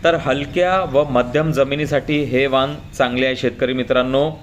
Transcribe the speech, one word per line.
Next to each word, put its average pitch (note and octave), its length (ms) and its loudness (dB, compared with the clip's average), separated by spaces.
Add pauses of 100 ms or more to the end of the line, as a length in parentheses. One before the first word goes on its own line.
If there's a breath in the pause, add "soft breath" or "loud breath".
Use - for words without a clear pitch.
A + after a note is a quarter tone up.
तर E3 120 4
हलक्या D3 640 0
व D3 240 2
मध्यम C3+ 480 0
जमिनीसाठी C#3+ 720 0
हे B2+ 240 2
वाण C3+ 280 0 (220)
चांगले B2+ 280 0
आहे, C3 100 0
शेतकरी B2 380 -2
मित्रांनो. B2+ 580 0 (120)